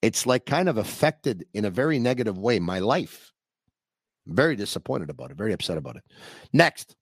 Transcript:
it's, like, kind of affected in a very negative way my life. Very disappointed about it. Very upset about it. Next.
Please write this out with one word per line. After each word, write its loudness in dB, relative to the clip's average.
it's, 2
like, 4
kind 2
of 2
affected -2
in -2
a 0
very 0
negative 0
way 2
my -2
life. -2
Very 2
disappointed -6
about -12
it. -18
Very -2
upset -4
about -10
it. -20
Next. 2